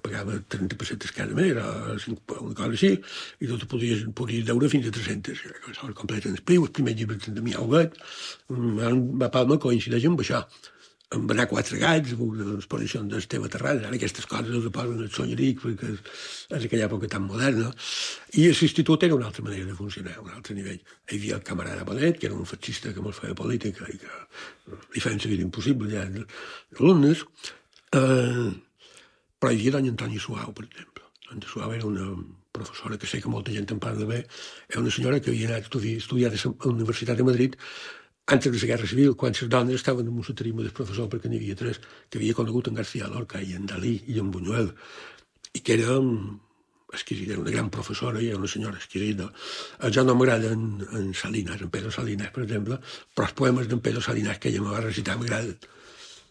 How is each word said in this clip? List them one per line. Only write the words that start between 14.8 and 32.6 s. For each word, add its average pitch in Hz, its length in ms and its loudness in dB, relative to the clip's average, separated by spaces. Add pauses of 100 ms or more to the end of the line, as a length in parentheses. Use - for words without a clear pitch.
al 104 100 -8
Solleric, 123 480 2
perquè 107 300 -4
és, 98 100 -8 (560)
és 117 80 -2
aquella 110 220 2
època 104 240 -4
tan 98 160 -2
moderna. 117 420 2 (720)
I 170 100 10
l'institut 156 560 4
era 160 120 6
una 117 120 0
altra 110 160 -8
manera 95 240 -6
de 92 80 -10
funcionar, 98 460 -8
un 92 100 -14
altre - 240 -10
nivell. 95 240 -8
Hi - 360 -10
havia 101 200 -2
el - 80 -10
camarada 92 400 -6
Bonet, 135 320 2
que 104 120 -2
era - 80 -6
un 92 120 -6
fascista 101 420 -8
que 95 120 -6
molt 104 160 -8
feia 98 180 -6
política - 540 -4
i - 100 -10
que - 180 -14 (760)
li - 100 -4
feien 110 180 0
la 110 120 -2
vida 90 120 0
impossible 110 460 -2
ja 95 160 -4
als - 720 -12
alumnes. 151 460 8 (680)
Eh, 123 540 4 (880)
però 123 140 4
hi 110 80 4
havia 135 180 4
doña 131 160 2
Antònia 113 280 -4
Suau, 107 340 -8
per 107 100 -12
exemple. - 380 -20 (260)
Doña - 220 -12
Suau 113 240 -4
era 113 100 -4
una 95 220 -2 (460)
professora - 440 -8